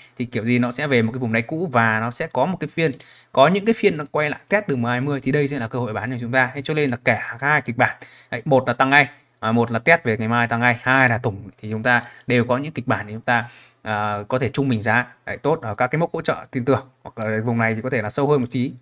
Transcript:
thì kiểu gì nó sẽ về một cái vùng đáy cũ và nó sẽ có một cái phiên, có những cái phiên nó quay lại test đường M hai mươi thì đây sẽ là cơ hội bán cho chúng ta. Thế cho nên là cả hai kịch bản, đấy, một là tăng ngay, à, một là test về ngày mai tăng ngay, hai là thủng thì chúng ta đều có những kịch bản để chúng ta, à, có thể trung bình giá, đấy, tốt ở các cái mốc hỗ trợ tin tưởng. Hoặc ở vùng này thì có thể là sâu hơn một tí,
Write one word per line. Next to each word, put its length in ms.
thì 60
kiểu 200
gì 140
nó 140
sẽ 140
về 160
một 100
cái 60
vùng 140
đáy 100
cũ 300
và 280
nó 100
sẽ 160
có 200
một 140
cái 80
phiên, 240
có 160
những 160
cái 140
phiên 180
nó 140
quay 200
lại 180
test 200
đường 140
M 20
hai 160
mươi 220
thì 100
đây 160
sẽ 100
là 100
cơ 100
hội 140
bán 180
cho 100
chúng 120
ta. 220
Thế 80
cho 120
nên 160
là 140
cả 360
hai 220
kịch 140
bản, 200
đấy, 140
một 240
là 60
tăng 160
ngay, 180
à, 120
một 180
là 80
test 260
về 120
ngày 120
mai 200
tăng 120
ngay, 200
hai 280
là 100
thủng 320
thì 80
chúng 120
ta 200
đều 180
có 120
những 160
kịch 140
bản 200
để 60
chúng 100
ta, 260
à, 360
có 100
thể 100
trung 200
bình 140
giá, 240
đấy, 100
tốt 260
ở 120
các 120
cái 120
mốc 160
hỗ 80
trợ 280
tin 140
tưởng. 220
Hoặc 140
ở 260
vùng 160
này 160
thì 80
có 80
thể 120
là 80
sâu 180
hơn 120
một 100
tí, 320